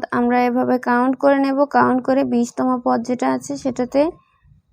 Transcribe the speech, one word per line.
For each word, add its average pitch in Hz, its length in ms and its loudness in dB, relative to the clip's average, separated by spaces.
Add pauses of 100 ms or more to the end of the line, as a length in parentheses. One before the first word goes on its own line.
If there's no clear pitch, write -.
(120)
আমরা 247 260 2 (120)
এভাবে 247 300 0
কাউন্ট 247 380 0
করে 277 220 4
নেব, 269 180 0 (200)
কাউন্ট 247 280 4
করে 269 180 2
বিশতম 247 460 -2 (160)
পদ 254 180 2
যেটা 247 320 -4
আছে 254 220 -8
সেটাতে 262 440 -2 (720)